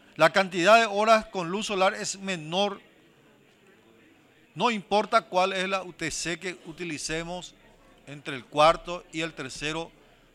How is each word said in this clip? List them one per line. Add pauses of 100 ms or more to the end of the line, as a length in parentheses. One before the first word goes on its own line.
(140)
La
cantidad
de
horas
con
luz
solar
es
menor. (1700)
No
importa
cuál
es
la
U
T
C
que
utilicemos (520)
entre
el
cuarto
y
el
tercero, (420)